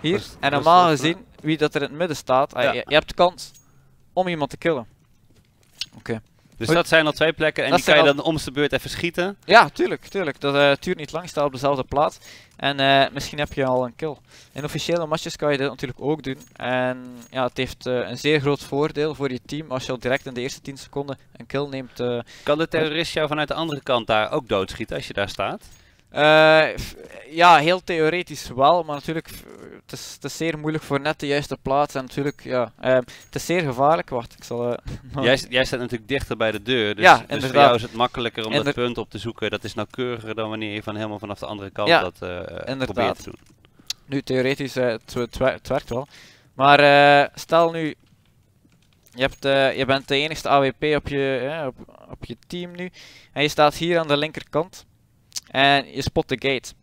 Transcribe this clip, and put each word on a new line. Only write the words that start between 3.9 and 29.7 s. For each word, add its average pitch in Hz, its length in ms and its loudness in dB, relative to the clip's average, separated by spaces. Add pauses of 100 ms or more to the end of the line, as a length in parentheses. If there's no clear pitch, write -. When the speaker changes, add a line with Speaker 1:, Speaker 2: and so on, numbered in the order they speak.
Speaker 1:
om 185 140 0
iemand 151 220 -4
te - 80 -12
killen. 143 300 -2 (1080)
Oké. 110 240 -6 (360)
Speaker 2:
Dus 113 100 -6
Speaker 1:
Goed. 160 80 4
Speaker 2:
dat 170 120 2
zijn 160 180 4
al 151 60 2
twee 160 220 0
plekken 156 300 -2
en 123 60 -2
Speaker 1:
Dat 170 100 4
Speaker 2:
die - 80 -4
kan 156 80 8
Speaker 1:
zijn 160 100 6
Speaker 2:
je 143 60 6
Speaker 1:
al 143 120 -2
Speaker 2:
dan 160 100 0
om 151 120 -2
de 143 60 -8
beurt 139 220 -2
even 135 160 -4
schieten? 175 560 -4
Speaker 1:
Ja, 190 240 8
tuurlijk, 226 360 -4
tuurlijk. 165 340 -6
Dat, 139 160 -2
eh, 143 240 6
duurt 180 180 -4
niet 151 140 -12
lang, 170 180 -8
sta 147 160 -2
op 139 60 -2
dezelfde 131 320 -2
plaats. - 360 0 (360)
En, 139 240 -4
eh, 139 340 6
misschien 143 260 -8
heb 147 140 -4
je 135 120 0
al 127 200 0
een 120 100 -12
kill. 156 200 -8 (360)
In 139 120 -12
officiële 165 420 -2
matches 160 300 -6
kan 147 160 -2
je 139 60 0
dit 135 120 -2
natuurlijk 127 320 -10
ook 147 220 -4
doen. 135 140 -6 (180)
En 127 600 -4 (160)
ja, 127 120 -2
het 123 140 -4
heeft, - 280 -6
eh, 123 240 -2
een 123 80 -10
zeer 151 220 0
groot 139 240 -2
voordeel 147 520 -4
voor 135 160 -4
je 123 140 -8
team 147 260 -10
als 127 140 -6
je 143 60 -8
al 123 80 -6
direct 127 260 -2
in 135 80 -12
de 120 80 -6
eerste - 200 -8
tien 139 160 -14
seconden 143 400 -10 (180)
een 120 100 -18
kill 143 240 -4
neemt, 135 300 -12
eh. 123 200 -2 (240)
Speaker 2:
Kan 147 140 2
de 160 100 0
terrorist 156 460 -2
jou 151 140 0
vanuit 147 200 -2
de 147 60 -6
andere 151 280 -6
kant 123 260 0
daar 107 240 2
ook 139 160 -4
doodschieten 101 480 -4
als - 120 -8
je - 60 -14
daar 101 160 -4
staat? 120 340 -6 (460)
Speaker 1:
Eh, 156 540 6 (160)
f-, - 160 -12 (340)
ja, 165 280 8
heel 175 260 2
theoretisch 160 640 -2
wel, 147 360 4
maar 147 120 -8
natuurlijk, 160 340 -8
f-, - 140 -18 (380)